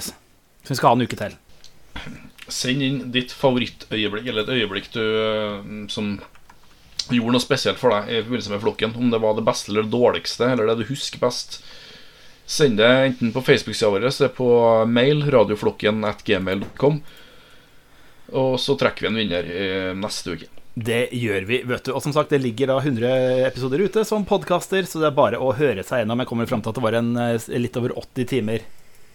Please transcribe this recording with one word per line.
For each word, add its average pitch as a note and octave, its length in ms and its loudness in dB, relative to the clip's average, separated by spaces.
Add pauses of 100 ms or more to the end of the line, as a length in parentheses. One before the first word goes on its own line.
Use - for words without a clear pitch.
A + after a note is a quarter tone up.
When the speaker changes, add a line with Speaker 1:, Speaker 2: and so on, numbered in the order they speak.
Speaker 1:
Så - 100 -10 (560)
vi C#3 60 -2
skal C3+ 160 4
ha A#2 100 6
en A#2 60 2
uke G#2 100 -8
til. G2+ 160 -6 (1160)
Speaker 2:
Send C3 340 -2
inn C3 280 -2
ditt B2 220 -2
favorittøyeblikk, A2 960 -2
eller G#2+ 160 -2
et A#2+ 160 -4
øyeblikk G2 320 -4
du, A#2+ 80 -4
eh, G#2+ 880 -2
som G#2 320 -4 (880)
gjorde A#2+ 240 0
noe B2+ 80 4
spesielt A#2 380 0
for B2+ 120 2
deg G#2 220 0
i A#2 100 0
forbindelse G#2+ 300 -6
med G#2 80 -4
Flokken. A2 360 -2
Om A#2+ 140 2
det A2+ 100 2
var A2 140 2
det A2+ 140 -2
beste - 220 -4
eller G#2+ 140 2
det G#2+ 120 -4
dårligste, A2 560 2
eller A2+ 140 2
det A2+ 180 0
du A#2+ 80 -6
husker - 280 -8
best. - 420 -4 (840)
Send C3 300 2
det G#2+ 80 6
enten B2+ 480 4
på B2+ 80 -2
Facebook-siden A2 520 2
vår, G2 120 2
det C3+ 160 -2
er C3+ 80 4
på A#2 580 4
mail, C3 360 4 (100)
radioflokken G#2+ 720 2
at G#2 220 -4
gmail F#2+ 340 0
dot G#2 160 -10
com. D3 220 4 (1300)
Og C3 280 0
så C#3 160 0
trekker B2 240 0
vi F2 60 -2
en G2+ 100 0
vinner, F2+ 320 -2
eh, F#2 460 -4
neste F#2+ 420 -6
uke. - 120 -16 (280)
Speaker 1:
Det A#2 340 -2
gjør G#2 360 -2
vi, A#2 160 -2
vet B2 220 -6
du. C3 100 -4
Og C3+ 80 -4
som D3+ 100 -4
sagt, D3 160 0
det C#3 140 2
ligger B2 240 -2
da C3 140 2
hundre B2 280 0 (380)
episoder C3 340 -2
ute G#3 240 0
som G#3 220 -2
podcaster, F3+ 580 0
så E3 160 -8
det D#3 60 2
er C#3+ 100 2
bare A#2 240 4
å C3 160 0
høre A#2+ 280 0
seg B2 200 -2
gjennom. A#2 160 -2
Jeg B2+ 80 -4
kommer A#2 180 -2
frem A2+ 140 -2
til G#2 80 -6
at G#2+ 60 -4
det C3+ 80 -2
var A2 120 2
en, A#2 220 0
eh, A#2+ 220 0
s-, A2+ 100 -8
litt A#2+ 300 -4
over B2 180 0
åtti B2 300 -6
timer. A2 340 -2 (540)